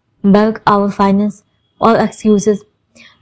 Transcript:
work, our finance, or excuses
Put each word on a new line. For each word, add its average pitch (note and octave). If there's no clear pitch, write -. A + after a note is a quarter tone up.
work, G#3
our G3+
finance, G3
or A3+
excuses G#3